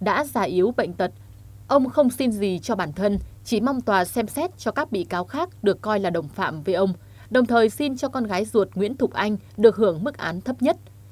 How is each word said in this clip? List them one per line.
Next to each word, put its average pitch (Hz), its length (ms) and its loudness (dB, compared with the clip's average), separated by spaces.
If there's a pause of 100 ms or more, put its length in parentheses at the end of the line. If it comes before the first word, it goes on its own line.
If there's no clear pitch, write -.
đã 208 240 0
già 262 180 -2
yếu 180 340 2
bệnh 180 160 -2
tật. 180 180 -2 (580)
Ông 269 200 4
không 262 220 4
xin 254 220 -2
gì 196 260 -2
cho 214 180 -2
bản 170 160 -4
thân, 196 260 0 (260)
chỉ 220 160 0
mong 262 200 0
tòa 196 240 2
xem 220 220 -2
xét 320 320 -6
cho - 120 -4
các 294 220 -4
bị 185 120 -2
cáo 180 200 -4
khác 320 240 -4 (140)
được 196 180 2
coi 214 200 0
là 185 100 0
đồng 165 180 -2
phạm 156 340 -4
với 185 120 -2
ông, 185 180 2 (380)
đồng 247 160 2
thời 226 240 4
xin 277 260 -4
cho 269 120 -4
con 262 160 -4
gái 202 200 -2
ruột 214 300 2
Nguyễn 208 220 -2
Thục - 160 -2
Anh 214 240 -2 (200)
được 214 200 6
hưởng 190 280 2
mức 285 120 -6
án 165 240 -6
thấp 254 220 -4
nhất. 302 140 2 (360)